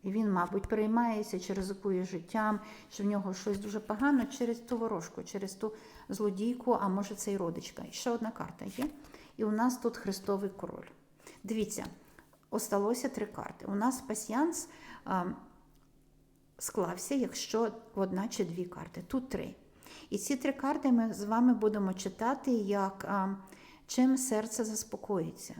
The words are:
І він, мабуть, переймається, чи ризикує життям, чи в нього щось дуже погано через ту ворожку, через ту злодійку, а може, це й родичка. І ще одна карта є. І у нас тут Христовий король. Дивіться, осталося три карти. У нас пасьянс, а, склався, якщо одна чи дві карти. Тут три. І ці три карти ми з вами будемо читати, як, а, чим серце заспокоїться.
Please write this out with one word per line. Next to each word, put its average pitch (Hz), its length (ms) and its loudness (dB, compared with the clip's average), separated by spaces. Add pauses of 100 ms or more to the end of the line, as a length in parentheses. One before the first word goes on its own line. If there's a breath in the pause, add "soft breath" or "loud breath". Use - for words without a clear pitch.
І 190 100 -4
він, 214 200 4
мабуть, 185 340 2
переймається, 214 720 2
чи - 140 -4
ризикує 190 500 0
життям, 208 560 0 (300 loud breath)
чи - 120 -8
в 202 40 2
нього 196 280 0
щось 196 240 -2
дуже 208 220 -4
погано 247 440 4
через 233 340 -2
ту 233 200 -2
ворожку, 202 440 -2
через 190 320 -6
ту 214 180 -4 (360 loud breath)
злодійку, 214 720 2
а 202 80 2
може, 196 260 0
це 196 180 -4
й 196 40 0
родичка. 170 540 -4
І - 20 -16
ще - 180 -2
одна 233 200 0
карта - 340 -10
є. 247 200 -4 (520 loud breath)
І 220 80 0
у 214 60 2
нас 247 280 4
тут 233 180 0
Христовий 196 540 -2
король. - 380 -10 (560 loud breath)
Дивіться, 214 400 -2 (680 loud breath)
осталося 226 580 0
три 208 180 -2
карти. - 420 -10
У 196 60 -2
нас 247 260 2
пасьянс, 247 680 0 (360 loud breath)
а, 180 200 0 (1300)
склався, 180 560 -2
якщо 226 580 0 (220)
одна 190 340 0
чи - 160 0
дві 175 200 -4
карти. 160 420 -12
Тут 262 220 -2
три. - 260 -6 (560 loud breath)
І 202 80 -2
ці 277 180 0
три 269 160 0
карти 277 400 2
ми 226 220 4
з 208 100 -4
вами 240 300 8
будемо 208 380 4
читати, 233 580 0
як, 196 580 2
а, 196 260 2 (520 loud breath)
чим 262 320 6
серце 226 460 0
заспокоїться. 196 960 -4